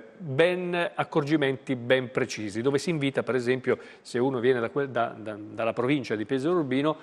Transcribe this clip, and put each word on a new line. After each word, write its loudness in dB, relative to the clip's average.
ben 2
accorgimenti 0
ben 2
precisi", -4
dove 2
si -2
invita, 0
per -2
esempio, 0
se -4
uno 2
viene 4
da -2
que-, -4
da, -2
da, -10
dalla -4
provincia 0
di -2
Pesaro 0
Urbino, 0